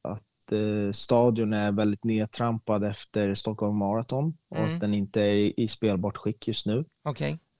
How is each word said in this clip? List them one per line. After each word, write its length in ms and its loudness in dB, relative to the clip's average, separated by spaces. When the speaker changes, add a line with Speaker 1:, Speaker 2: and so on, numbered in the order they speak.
Speaker 1:
att, 500 -10
eh, 420 0
stadion 600 4
är 180 2
väldigt 320 2
nedtrampad 800 0
efter 520 -2
Stockholm 420 -2
Marathon 600 -2
och 80 -8
Speaker 2:
Mm. 160 0
Speaker 1:
att 80 -4
den 120 0
inte 280 0
är 120 4
i, 240 2
i 100 0
spelbart 500 -2
skick 300 -6
just 180 -4
nu. 200 0
Speaker 2:
Okej. 360 -4